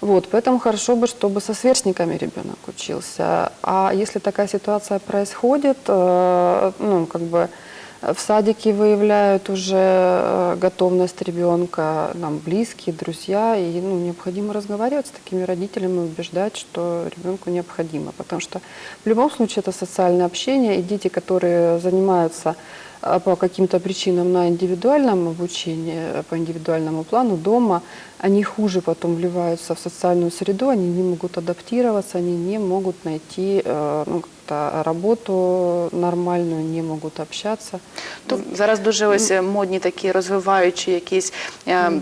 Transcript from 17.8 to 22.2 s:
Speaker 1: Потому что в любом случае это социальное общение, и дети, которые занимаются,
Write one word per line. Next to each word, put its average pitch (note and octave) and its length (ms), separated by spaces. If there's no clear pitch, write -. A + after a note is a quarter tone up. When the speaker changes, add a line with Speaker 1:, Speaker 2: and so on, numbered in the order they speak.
Speaker 1:
Потому - 240
что - 180
в A3 40
любом A#3+ 220
случае G#3+ 320
это F#3+ 80
социальное F3+ 540
общение, A3+ 500
и F#3 60
дети, G3 280
которые F3 680
занимаются, F3+ 720